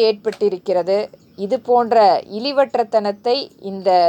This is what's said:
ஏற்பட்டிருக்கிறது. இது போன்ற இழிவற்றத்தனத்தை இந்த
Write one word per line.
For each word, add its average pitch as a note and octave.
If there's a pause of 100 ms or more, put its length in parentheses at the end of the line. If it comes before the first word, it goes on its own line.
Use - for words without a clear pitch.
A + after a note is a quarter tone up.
ஏற்பட்டிருக்கிறது. G3+ (420)
இது G3+
போன்ற A#3+ (340)
இழிவற்றத்தனத்தை A#3 (280)
இந்த F#3+ (200)